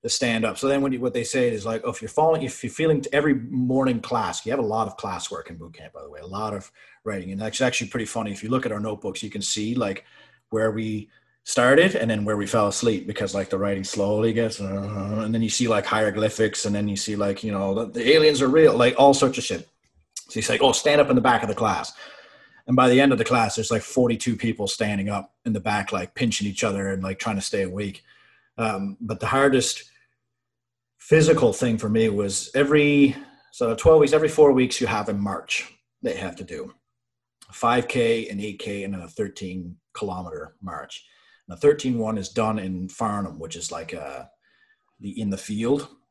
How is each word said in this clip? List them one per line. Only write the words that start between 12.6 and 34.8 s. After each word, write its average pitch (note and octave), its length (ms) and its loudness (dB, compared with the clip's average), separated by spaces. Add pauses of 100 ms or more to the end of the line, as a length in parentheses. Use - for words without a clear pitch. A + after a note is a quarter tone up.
asleep, G2+ 400 0
because, G2+ 260 -6
like, G2 180 -4
the F#2+ 80 -2
writing G2 260 -2
slowly G#2 480 0
gets, A2 280 -2
uh, G2+ 640 -6
and A2 80 -2
then A2+ 100 0
you A2+ 60 0
see, A#2+ 200 0
like, G#2 180 2
hieroglyphics, G#2+ 800 0
and G#2 100 0
then G#2 140 -2
you G2+ 80 -4
see, G#2+ 180 -6
like, G2+ 300 -2
you A2 80 -4
know, G2 200 -2
the, A2 140 -2
the A2+ 220 -2
aliens D3+ 340 6
are C3 60 4
real, C#3+ 280 8
like, B2 220 4
all C#3 160 10
sorts C3+ 240 2
of A#2 60 -6
shit. - 240 -6 (480)
So - 180 -16
he's A2 160 -2
like, A#2 120 2
"Oh, C3 100 6
stand D3 280 4
up C3+ 100 4
in C3 40 6
the B2 80 4
back A#2+ 200 4
of A2+ 60 -4
the G#2 60 -2
class." G2 380 -2 (720)
And B2 80 2
by B2+ 140 6
the B2+ 120 6
end C#3 120 6
of A#2+ 60 2
the A2+ 60 0
class, A2+ 300 2
there's, A2 160 -4
like, A2 120 0
forty-two A#2+ 520 0
people G#2+ 320 -4
standing G2+ 420 -2
up G2+ 240 -6 (120)
in A#2 80 -2
the G#2 80 -2
back, G#2 320 -2
like, F2+ 240 -6
pinching G#2 320 -2
each F#2+ 160 -4
other G2 240 -2
and, F#2+ 160 -4
like, F#2+ 160 -6
trying G#2+ 160 -4
to G2 60 -4
stay G2+ 200 -2
awake. F#2+ 400 -6 (560)
Um, G2+ 420 -4
but A2 200 -8
the A2 60 -4
hardest C3+ 580 2 (1120)
physical D#3+ 540 4
thing A#2 260 0
for A2 100 -4
me A2+ 200 2
was G2+ 460 -2
every, C#3+ 600 4 (340)
so A2+ 240 -2
twelve D#3+ 240 8
weeks, D3 140 6
every D#3 160 4
four D3 240 8
weeks, B2+ 280 2